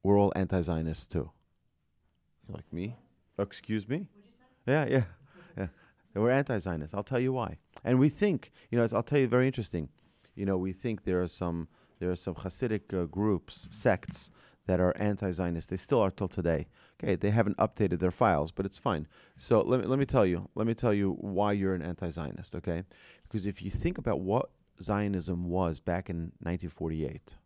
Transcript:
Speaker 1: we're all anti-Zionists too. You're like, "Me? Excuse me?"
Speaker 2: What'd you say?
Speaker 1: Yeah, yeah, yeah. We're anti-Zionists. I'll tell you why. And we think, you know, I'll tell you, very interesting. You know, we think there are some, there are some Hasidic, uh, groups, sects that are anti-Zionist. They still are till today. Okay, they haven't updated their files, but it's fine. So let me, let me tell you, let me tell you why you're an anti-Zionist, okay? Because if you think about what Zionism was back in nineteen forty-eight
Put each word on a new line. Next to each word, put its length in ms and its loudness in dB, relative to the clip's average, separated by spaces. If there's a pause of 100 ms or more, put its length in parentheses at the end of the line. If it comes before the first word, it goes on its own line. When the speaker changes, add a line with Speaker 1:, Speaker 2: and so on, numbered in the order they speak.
Speaker 1:
we're 160 6
all 180 6
anti-Zionists 680 0
too. 240 -4 (1160)
You're 100 -12
like, 160 -14
"Me? 240 -6 (420)
Excuse 500 -4
me?" 80 -2
Speaker 2:
What'd 280 -10
you 80 -20
say? 400 -6
Speaker 1:
Yeah, 160 2
yeah, 160 4 (1080)
yeah. 60 -2
We're 100 4
anti-Zionists. 640 -2
I'll 80 -2
tell 160 -2
you 140 0
why. 260 -6 (260)
And 140 4
we 100 6
think, 440 0 (180)
you 80 0
know, 140 4
I'll 100 2
tell 160 2
you, 80 6
very 200 4
interesting. 420 -4 (480)
You 100 -4
know, 120 2
we 140 -2
think 300 -6
there 180 2
are 60 0
some, 400 -4 (320)
there 120 -2
are 60 -2
some 200 -6
Hasidic, 580 -4
uh, 120 0
groups, 640 -2
sects 600 0 (360)
that 140 2
are 160 4
anti-Zionist. 760 -2
They 60 -4
still 240 0
are 100 4
till 180 -4
today. 380 0 (360)
Okay, 140 2
they 140 0
haven't 260 4
updated 440 2
their 100 2
files, 420 2
but 140 -4
it's 120 -8
fine. 280 0 (300)
So 240 4
let 200 2
me, 60 -4
let 120 0
me 80 2
tell 200 4
you, 280 0
let 120 0
me 80 2
tell 200 2
you 260 2
why 320 0
you're 220 0
an 80 -4
anti-Zionist, 720 -8
okay? 280 -4 (380)
Because 240 -6
if 160 -6
you 80 -6
think 280 -4
about 220 -2
what 300 0 (300)
Zionism 680 -2
was 320 0
back 300 -4
in 300 -6
nineteen 300 -6
forty-eight 760 -6